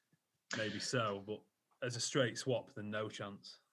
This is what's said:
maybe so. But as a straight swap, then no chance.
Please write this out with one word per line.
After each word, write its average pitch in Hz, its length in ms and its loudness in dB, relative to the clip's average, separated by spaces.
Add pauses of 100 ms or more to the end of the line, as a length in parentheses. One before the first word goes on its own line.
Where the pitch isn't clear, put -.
(560)
maybe 107 240 0
so. 104 460 2
But 104 140 -4 (440)
as 120 120 0
a 117 40 -2
straight 117 380 2
swap, 120 380 2
then 104 160 -6
no 107 180 0
chance. 101 480 -8 (140)